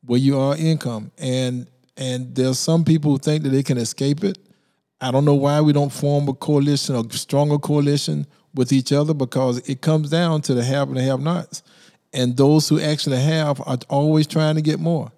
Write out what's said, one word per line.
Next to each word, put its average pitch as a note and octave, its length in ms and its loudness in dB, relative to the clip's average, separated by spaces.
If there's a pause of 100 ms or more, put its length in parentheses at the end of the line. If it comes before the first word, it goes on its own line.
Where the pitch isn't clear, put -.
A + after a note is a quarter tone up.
where A#2+ 140 0
you C3+ 200 2
are C#3 180 0
income. D3 600 -2
And, B2+ 480 -4 (300)
and B2+ 380 -8
there's B2+ 240 0
some E3 260 2
people D3+ 280 2
who C#3 60 2
think D3+ 260 -2
that C3+ 60 0
they C3+ 120 2
can C3 160 0
escape C#3 460 -2
it. G3 140 -2 (640)
I B2+ 100 -4
don't C3+ 140 2
know D3 100 6
why C#3+ 260 2
we D3+ 120 4
don't C#3+ 200 0
form C#3+ 360 0
a C3+ 60 -2
coalition, C#3+ 640 0
a A2+ 160 -4
stronger D3 460 0
coalition D3 680 0 (280)
with B2+ 180 0
each C3 200 2
other, D3+ 220 0
because C3 440 -2 (100)
it C3 140 -6
comes D#3 280 0
down E3 320 0
to C#3 120 0
the A#2+ 100 0
have C3+ 240 -2
and C3+ 80 -6
the B2+ 60 -2
have-nots. C3+ 600 -2 (500)
And B2 240 -2
those D3 320 4
who D3+ 120 2
actually D3+ 400 -2
have D3+ 460 0
are B2+ 120 -4 (100)
always D3+ 380 2
trying D#3 280 0
to D#3 80 0
get D#3 180 0
more. D#3+ 380 -2